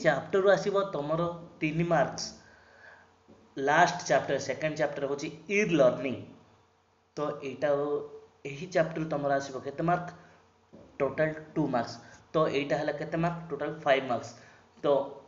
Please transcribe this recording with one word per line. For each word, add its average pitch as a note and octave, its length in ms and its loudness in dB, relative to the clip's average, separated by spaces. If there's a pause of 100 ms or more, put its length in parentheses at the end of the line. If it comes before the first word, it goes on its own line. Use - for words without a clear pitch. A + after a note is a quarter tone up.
ଚାପ୍ଟରରୁ F3 460 4
ଆସିବ F#3+ 260 4 (180)
ତମର D3+ 260 -2 (400)
ତିନି D#3 320 0
marks। C3 340 0 (1300)
last D3 400 4 (100)
chapter, C#3+ 300 2
second D3 420 -4
chapter C#3+ 300 -2
ହେଉଛି C#3+ 180 -4 (280)
ଇ - 20 6 (200)
ଲର୍ଣ୍ଣିଂ। B2+ 380 4 (1000)
ତ - 20 -4 (300)
ଏଇଟା, C#3 220 -2 (800)
ଏହି C#3+ 160 -10
ଚାପ୍ଟରରୁ D#3+ 480 0
ତମର C#3+ 160 -2 (100)
ଆସିବ C3+ 160 -8 (100)
କେତେ C#3 240 -6
mark? F3+ 180 0 (920)
total D3+ 360 0 (200)
two D#3+ 80 0 (120)
marks। A#2 220 -4 (360)
ତ - 40 -6 (220)
ଏଇଟା C#3+ 180 -2
ହେଲା D3 160 -2
କେତେ D#3 320 -6
mark? E3+ 140 -2 (120)
total D3 300 -6
five C3+ 300 2
marks। A#2 220 -4 (520)
ତ - 20 -4 (420)